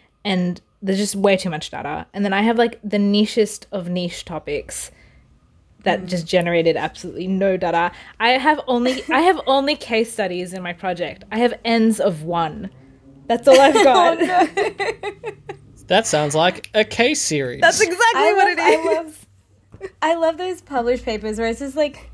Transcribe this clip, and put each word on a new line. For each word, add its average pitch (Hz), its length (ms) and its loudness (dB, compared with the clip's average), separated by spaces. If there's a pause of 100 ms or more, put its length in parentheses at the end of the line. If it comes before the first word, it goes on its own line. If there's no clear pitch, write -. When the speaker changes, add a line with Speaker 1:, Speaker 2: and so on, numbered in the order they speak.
(260)
Speaker 1:
And 180 340 -2 (220)
there's 196 160 -2
just 196 180 -4
way 196 220 2
too 185 140 -4
much 156 180 -10
data. 147 460 -10
And 202 100 -2
then 190 80 0
I 196 80 0
have, 226 160 2
like, 233 260 0
the 208 140 -4
nichest 208 720 0
of 180 180 -8
niche 180 360 -6
topics - 640 -10 (920)
that 185 180 -2
Speaker 2:
Mm. 180 60 -12
Speaker 1:
just 170 180 -4
generated 170 520 2
absolutely 165 500 -8
no 190 300 0
data. 170 340 -2 (280)
I 226 100 2
have 269 380 2
only, 254 440 -2
I 262 100 2
have 339 240 4
only 277 300 2
case 226 360 -2
studies 180 420 -6
in 185 100 -10
my 175 100 -8
project. 175 580 -8
I 214 60 -4
have 233 160 2 (100)
N's 226 360 2
of 165 240 0
one. 165 480 -4 (560)
That's 240 200 0
all - 140 10
I've 277 120 6
Speaker 2:
<laughs> 427 100 6
Speaker 1:
got. 330 360 6
Speaker 2:
Oh, 349 60 2
no. 392 1120 -2
<laughs> - 40 -20 (460)
Speaker 3:
That 202 180 2
sounds 151 300 -2
like 180 380 0
a 214 100 2
case 233 380 0
series. 135 400 -4
Speaker 1:
That's 330 180 4
exactly 370 240 2 (120)
Speaker 2:
I 427 180 4
Speaker 1:
what 381 240 4
Speaker 2:
love, - 0 -
Speaker 1:
it - 20 -6
is. 330 300 2
Speaker 2:
I - 40 2
love, 320 340 -8 (720)
I 320 140 0
love 330 220 -2
those 359 240 -8
published 247 440 -4
papers 214 340 -6
where 226 80 -2
it's 233 120 -6
just 277 180 -8
like, 294 360 -4